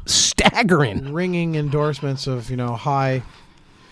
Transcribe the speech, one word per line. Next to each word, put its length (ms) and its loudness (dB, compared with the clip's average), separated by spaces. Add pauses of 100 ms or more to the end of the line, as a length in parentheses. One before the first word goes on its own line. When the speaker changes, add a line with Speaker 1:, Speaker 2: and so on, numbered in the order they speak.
Speaker 1:
staggering. 1080 2
Speaker 2:
Ringing 420 0
endorsements 720 -2
of, 220 -4
you 80 -4
know, 180 -2
high 480 0 (680)